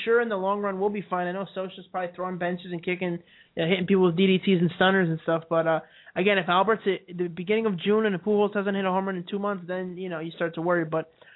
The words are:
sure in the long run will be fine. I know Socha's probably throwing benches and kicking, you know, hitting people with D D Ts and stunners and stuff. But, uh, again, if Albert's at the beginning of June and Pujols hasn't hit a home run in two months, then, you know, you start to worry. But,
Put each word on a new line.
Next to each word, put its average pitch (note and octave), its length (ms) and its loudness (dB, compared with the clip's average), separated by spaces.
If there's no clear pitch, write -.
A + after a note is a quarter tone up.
sure A#3 160 4
in A#3 80 -2
the G#3 60 -2
long G3 260 0
run G3 180 -4
will G3+ 80 2
be G3+ 220 -4
fine. F3+ 160 -2
I F3 60 -2
know F#3+ 120 -6
Socha's F#3 380 -8
probably F3+ 240 -6
throwing F3+ 220 -6
benches F3+ 340 -4
and E3+ 100 -6
kicking, F3+ 360 -4
you - 80 -2
know, E3 60 2
hitting F#3 180 2
people F#3 200 4
with E3+ 100 2
D F#3+ 100 6
D F#3+ 120 4
Ts F#3 240 4
and F3 140 4
stunners F#3+ 340 4
and D#3+ 140 -2
stuff. E3 260 0
But, E3 160 2
uh, D#3+ 140 2
again, G3 220 2
if E3+ 100 -2
Albert's G3 380 2
at F3+ 320 -4
the F3+ 100 -2
beginning F#3+ 380 -2
of G3 120 0
June G#3 280 2
and G3 160 0
Pujols G#3 340 2
hasn't G3 200 -2
hit G3 100 -2
a - 40 0
home F#3+ 160 0
run F#3+ 100 -4
in F3 140 -8
two G3+ 80 -4
months, G3+ 300 -4
then, F#3 300 -6
you F#3+ 100 -8
know, E3 120 -6
you E3 100 -8
start E3 240 -6
to E3 80 -6
worry. F3 240 2
But, D#3+ 260 -4